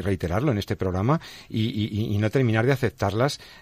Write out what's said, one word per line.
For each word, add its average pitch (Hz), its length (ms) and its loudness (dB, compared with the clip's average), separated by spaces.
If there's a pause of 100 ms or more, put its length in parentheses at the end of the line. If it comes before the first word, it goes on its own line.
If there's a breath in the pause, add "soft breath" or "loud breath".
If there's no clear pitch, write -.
reiterarlo 95 520 0
en 107 60 0
este - 180 -4
programa 95 420 0 (300 loud breath)
y, 110 180 0
y, 107 240 -2
y, 104 240 -2
y - 40 0
no 107 100 2
terminar 113 360 2
de 131 60 4
aceptarlas, 117 680 0 (200 loud breath)